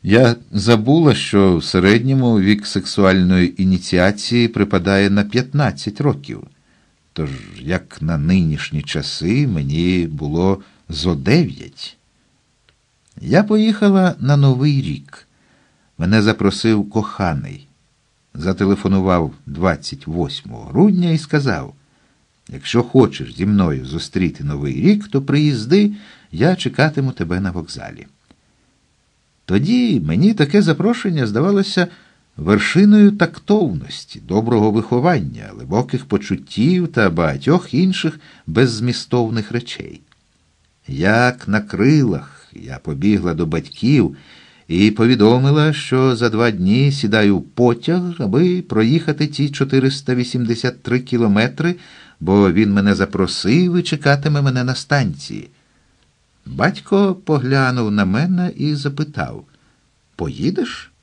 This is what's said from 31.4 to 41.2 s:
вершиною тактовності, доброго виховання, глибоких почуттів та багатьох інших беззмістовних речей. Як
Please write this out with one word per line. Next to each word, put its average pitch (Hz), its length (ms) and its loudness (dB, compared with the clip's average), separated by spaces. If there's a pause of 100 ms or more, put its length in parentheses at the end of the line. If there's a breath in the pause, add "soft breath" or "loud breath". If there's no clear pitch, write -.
вершиною 202 760 4
тактовності, 180 1080 -4
доброго 107 500 0
виховання, 117 840 -2
глибоких 117 500 -4
почуттів 139 840 -2
та 123 220 2
багатьох 160 640 -2
інших 180 460 -2 (260 loud breath)
беззмістовних 113 1080 -2
речей. - 480 -10 (880)
Як 113 600 0